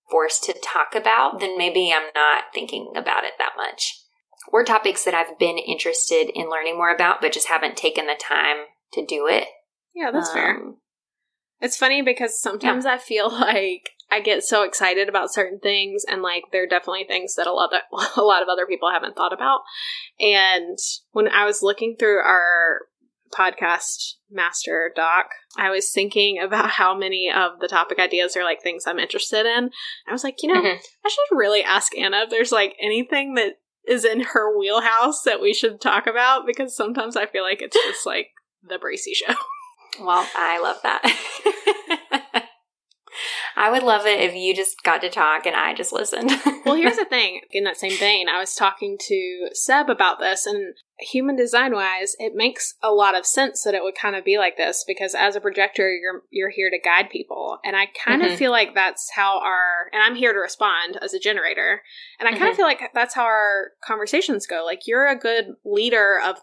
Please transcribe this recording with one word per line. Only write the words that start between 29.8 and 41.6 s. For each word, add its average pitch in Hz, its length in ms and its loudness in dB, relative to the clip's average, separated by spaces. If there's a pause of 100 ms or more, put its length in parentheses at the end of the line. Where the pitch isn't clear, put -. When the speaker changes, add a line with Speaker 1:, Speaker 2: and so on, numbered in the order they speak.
Speaker 2:
I - 60 -8
was 247 100 -4
like, 269 200 -8
"You 311 100 2
know, 359 80 4
Speaker 1:
Mm-hmm. 359 160 2 (280)
Speaker 2:
I 415 40 -2
should 554 280 0
really 208 280 4
ask - 320 0
Anna 196 280 0
if 226 60 -6
there's, 233 220 0
like, 202 280 2
anything 247 540 -2
that 226 200 0 (340)
is 233 160 2
in 226 160 2
her 214 360 0
wheelhouse 226 640 2
that 220 180 0
we 202 140 4
should 220 260 -2
talk 220 260 2
about," 247 400 2
because 247 300 -4
sometimes 233 400 -4
I 214 100 -2
feel 190 160 -4
like 190 200 -4
it's - 220 0
just, - 220 -6
like, - 220 -4 (340)
the 185 160 -10
Bracy - 360 -8
show. - 240 0
<laughs> 1077 60 -6 (560)
Speaker 1:
Well, 180 340 2
I 170 240 0
love 165 240 -4
that. - 220 0
<laughs> - 1400 -2 (1080)